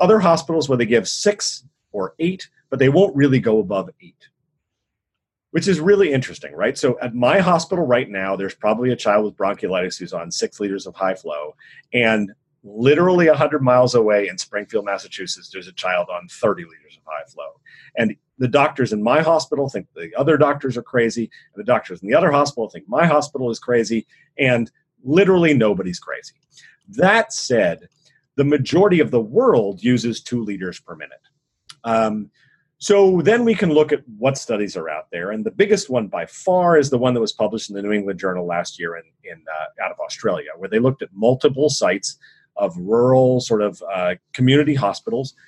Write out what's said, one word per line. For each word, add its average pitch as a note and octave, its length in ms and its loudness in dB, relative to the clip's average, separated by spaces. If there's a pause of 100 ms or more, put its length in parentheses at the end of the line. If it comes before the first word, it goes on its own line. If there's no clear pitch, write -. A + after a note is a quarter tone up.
other G#3+ 180 6
hospitals E3 500 2
where C3 80 2
they A#2 100 0
give A2+ 220 2
six - 560 -4 (280)
or F#2+ 260 -6
eight, F3+ 300 -4 (220)
but B2+ 100 -2
they C3 80 6
won't F3+ 260 4
really C#3 240 4
go A2 220 2
above F#2+ 280 -4 (140)
eight, - 260 -20 (1200)
which E3+ 160 0
is F3 100 2
really F#3+ 340 4
interesting, B2+ 420 -4
right? G#2+ 220 -2
So B2+ 240 0
at A#2 140 -8
my D3+ 240 2
hospital F3 480 0
right A#2+ 240 2
now, F#2+ 240 -4
there's F#2+ 200 -6
probably A2+ 360 0
a A#2+ 60 0
child G#2+ 280 2
with G2+ 120 -6
bronchiolitis F#2+ 600 -4
who's E2+ 160 -14
on E2+ 200 -10
six - 260 -6
liters G2 300 -6
of F2 80 -18
high F#2+ 180 -2
flow, D2+ 400 -10 (380)
and A2 400 0 (320)
literally D#3 640 2
a D3+ 60 6
hundred D3 280 0
miles B2 320 4
away G#2+ 320 4
in F#2 120 -10
Springfield, G#2 480 -6
Massachusetts, F#2+ 640 -10
there's F#2 160 -14
a F2+ 40 -20
child F2+ 380 -4
on F2 180 -12
thirty F#2 360 -4
liters D#2+ 340 -20
of - 80 -20
high D2+ 260 -12
flow. D2 280 -18 (360)
And A2+ 200 -2 (220)
the B2+ 100 -2
doctors C#3 440 0
in G#2 100 -2
my B2+ 180 2
hospital D3+ 480 0
think G2 260 -10
the E2+ 240 -14
other D3 180 2
doctors C#3+ 400 0
are A#2 60 -6
crazy, A#2 480 -2 (240)
and G2+ 60 -14
the G#2 60 -16
doctors G#2 360 -2
in F#2+ 60 -8
the A#2 60 2
other E3 180 2
hospital C#3+ 360 0
think - 200 -18
my C#3+ 180 0
hospital D3 440 -2
is A2+ 100 -8
crazy, A2+ 460 -2 (300)
and B2 340 0 (340)
literally E3+ 500 4
nobody's F#2+ 460 0
crazy. - 340 -16 (540)
That G3 440 0
said, F#2 560 -2 (480)
the C#3 80 0
majority D#3+ 540 2
of A#2 140 2
the A#2+ 80 2
world A2+ 640 2
uses A#2 380 0
two A#2+ 220 -6
liters F#2 380 -8
per E2+ 160 -20
minute. D2+ 240 -18 (640)
Um, A2 460 -2 (480)
so F#3+ 440 4
then A3+ 220 4
we A3+ 100 4
can F3 180 0
look D3+ 200 4
at C#3+ 100 0 (160)
what C3+ 180 0
studies G#2 400 -4
are D#2+ 140 -6
out D#2 220 -8
there, F2 180 -6
and A2 140 -6
the G#2+ 60 -6
biggest - 380 0
one A#2 200 -2
by E2+ 180 -8
far F3+ 500 2
is C#3+ 140 2
the B2+ 80 0
one B2 160 2
that A#2+ 60 -2
was G#2+ 120 -2
published G#2+ 380 -4
in G2+ 60 -12
the G2 60 -8
New G#2 100 -4
England G2 260 -4
Journal F#2 260 -4
last F2 360 -6
year E2+ 160 -8
in, E2 80 -16 (180)
in, E2+ 260 -20
uh, D#2 360 -10
out F#2 80 -6
of - 80 -14
Australia, D#2 560 -6
where F#2 120 -12
they G#2+ 120 -2
looked C3 220 0
at - 100 -10
multiple C3 560 0
sites G2+ 500 -4 (380)
of F#2 200 -4
rural B2 640 2
sort A2 220 0
of, G2 200 -4 (100)
uh, F2+ 220 -2 (180)
community C#3 420 2
hospitals B2 600 -4 (120)